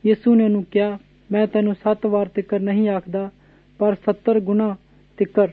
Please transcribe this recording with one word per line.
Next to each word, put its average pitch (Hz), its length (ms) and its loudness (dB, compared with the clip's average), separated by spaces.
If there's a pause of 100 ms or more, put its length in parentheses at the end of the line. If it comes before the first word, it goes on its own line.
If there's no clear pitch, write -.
ਯਿਸੂ 214 280 2
ਨੇ 226 100 4
ਉਹਨੂੰ 208 200 0
ਕਿਹਾ, 202 340 -2 (340)
"ਮੈਂ 214 140 0
ਤੈਨੂੰ 208 280 -2
ਸੱਤ 214 320 -2
ਵਾਰ 202 220 0
ਤਿੱਕਰ 196 320 -4
ਨਹੀਂ 202 280 0
ਆਖਦਾ, 196 420 -6 (480)
ਪਰ 208 160 2
ਸੱਤਰ 214 460 -2
ਗੁਣਾ 202 360 -2 (400)
ਤਿੱਕਰ।" 196 360 0